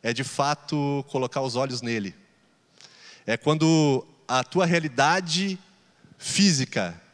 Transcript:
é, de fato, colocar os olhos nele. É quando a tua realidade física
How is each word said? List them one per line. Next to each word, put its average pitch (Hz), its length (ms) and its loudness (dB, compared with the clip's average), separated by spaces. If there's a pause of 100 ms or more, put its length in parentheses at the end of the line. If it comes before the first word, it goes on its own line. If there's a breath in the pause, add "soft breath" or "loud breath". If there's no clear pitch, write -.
é, 117 100 -2
de 123 100 -4
fato, 143 840 -2
colocar 127 320 -4
os 123 160 -4
olhos 131 240 -2
nele. 110 340 -4 (1120 loud breath)
É 113 120 -2
quando 156 680 2 (220)
a 127 160 0
tua 180 220 0
realidade 170 920 0 (600)
física 127 840 0 (140)